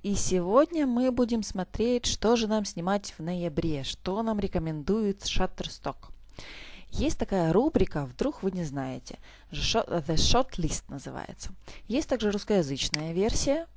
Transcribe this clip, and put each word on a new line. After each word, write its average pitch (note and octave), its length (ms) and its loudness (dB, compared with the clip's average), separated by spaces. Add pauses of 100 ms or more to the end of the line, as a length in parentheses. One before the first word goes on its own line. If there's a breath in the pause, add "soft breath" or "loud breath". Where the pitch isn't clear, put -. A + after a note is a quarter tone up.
И G3+ 120 0
сегодня A#3+ 720 4
мы B3+ 260 2
будем A#3 300 2
смотреть, A3 640 -2
что A#3 300 4
же A3+ 120 0
нам G#3+ 160 0
снимать G3 540 -2
в D#3 40 -8
ноябре, E3 640 -2
что G3 380 -4
нам A3 180 0
рекомендует F#3+ 840 0
Shutterstock. - 720 -2 (920 loud breath)
Есть - 300 0
такая F3 340 2
рубрика, F#3 540 4
вдруг A#3+ 360 -4
вы F#3+ 80 0
не F3+ 140 -4
знаете, C3 540 -8 (320 loud breath)
Shot-, E3 560 0
The D#3+ 80 0
Shot A#3 420 6
List D#3+ 320 -2
называется. - 600 -10 (360 loud breath)
Есть C4 220 -2
также A3 220 0
русскоязычная E3 840 0
версия C#4 540 2 (100)